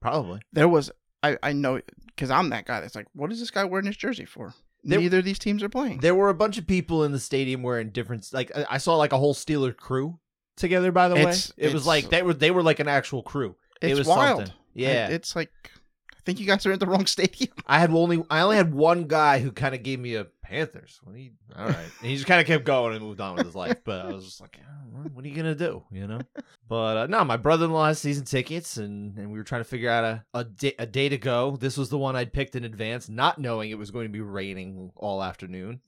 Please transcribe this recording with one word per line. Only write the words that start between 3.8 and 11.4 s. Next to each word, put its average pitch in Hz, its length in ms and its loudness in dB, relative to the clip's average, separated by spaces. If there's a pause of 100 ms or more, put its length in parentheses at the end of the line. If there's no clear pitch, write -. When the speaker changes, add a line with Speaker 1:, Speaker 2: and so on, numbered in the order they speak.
Speaker 2:
his 202 120 -4
jersey 247 280 -6
for?" - 280 -16 (300)
Speaker 1:
There 175 160 4
Speaker 2:
Neither 180 200 4
of 180 60 0
these 196 140 -2
teams 208 220 -2
are 202 80 -4
playing. 247 300 -4
Speaker 1:
There 170 160 6
were 196 140 6
a 196 40 4
bunch 208 240 0
of 165 80 -8
people 170 380 2
in 147 80 0
the 135 80 -2
stadium 131 440 -2
wearing 120 280 -2
different, 113 420 -6
like, 127 220 -4
I, 147 160 -2
I 131 60 -2
saw, 165 180 2
like, 151 160 4
a 135 60 2
whole 143 180 4
Steeler 135 400 -2
crew 139 440 -4 (360)
together, 180 380 2
by 180 160 6
the 175 60 4
way. 151 80 8
Speaker 2:
It's, 175 340 2